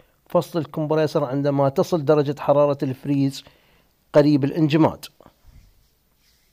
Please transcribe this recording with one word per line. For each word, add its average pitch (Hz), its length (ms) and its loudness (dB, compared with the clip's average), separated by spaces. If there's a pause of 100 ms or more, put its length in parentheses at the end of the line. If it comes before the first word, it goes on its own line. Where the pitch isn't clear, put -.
(260)
فصل 175 320 -4
الكمبريسر 156 680 -2
عندما 139 440 0
تصل 170 360 -2
درجة 147 360 0
حرارة 143 420 2
الفريز 139 600 -4 (680)
قريب 147 320 4
الانجماد. 156 600 0 (1500)